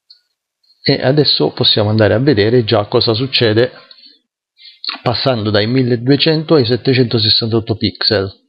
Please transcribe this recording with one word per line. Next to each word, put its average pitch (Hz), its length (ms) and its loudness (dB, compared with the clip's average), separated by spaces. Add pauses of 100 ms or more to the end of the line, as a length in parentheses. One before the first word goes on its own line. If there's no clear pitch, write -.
(800)
e 139 220 -2
adesso 143 480 0
possiamo 110 400 0
andare 107 240 2
a 113 40 0
vedere 120 440 2
già 107 220 0
cosa 113 280 0
succede 120 580 0 (1300)
passando 117 480 -2
dai 107 160 0
milleduecento 131 880 0
ai 135 100 4
settecentosessantotto 113 1120 0
pixel. 101 720 -4